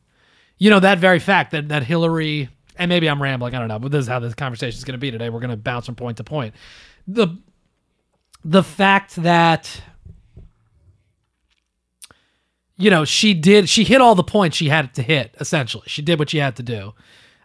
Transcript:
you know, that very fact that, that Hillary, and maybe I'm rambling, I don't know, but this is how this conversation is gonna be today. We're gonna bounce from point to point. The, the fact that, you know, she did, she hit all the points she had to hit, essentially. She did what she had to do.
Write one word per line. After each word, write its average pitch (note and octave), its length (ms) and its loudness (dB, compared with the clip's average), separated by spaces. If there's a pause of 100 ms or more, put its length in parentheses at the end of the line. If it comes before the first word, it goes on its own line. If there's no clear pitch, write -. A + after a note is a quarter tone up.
(580)
you G3+ 120 6
know, G3+ 100 8
that F#3+ 180 4
very F3+ 200 4
fact F3+ 320 0
that, D3+ 200 -6
that D3 120 -2
Hillary, D#3 640 -2 (300)
and F3 100 -2
maybe F3 200 0
I'm C#3+ 120 -2
rambling, B2+ 340 -4
I C3 40 -6
don't A#2 100 -4
know, G#2+ 120 -6
but C#3 120 -8
this D3 100 0
is A#2 60 -6
how B2 120 -4
this A#2 140 -8
conversation A#2+ 440 -8
is B2 60 -18
gonna B2+ 140 -12
be C3+ 120 -6
today. A#2 180 -8
We're A#2 120 -8
gonna B2 160 -6
bounce A#2+ 300 -8
from A#2+ 100 -12
point A#2+ 220 -10
to A2 60 -12
point. C3 300 -8 (540)
The, F#3+ 280 -2 (1080)
the E3+ 180 2
fact G3 540 0
that, E3+ 520 2 (3000)
you G3 140 2
know, D#3+ 140 4
she G#3+ 300 2
did, F3+ 340 4
she G#3+ 160 2
hit B3+ 160 4
all A#3 140 8
the F3+ 100 2
points F#3 320 0
she D#3+ 120 0
had D3 260 0
to C3 80 -4
hit, B2 380 -2
essentially. C3+ 460 -6
She - 160 -10
did D#3 160 0
what D3+ 120 -4
she D#3+ 80 -4
had C3+ 180 -2
to B2+ 60 -10
do. A2 320 -10 (500)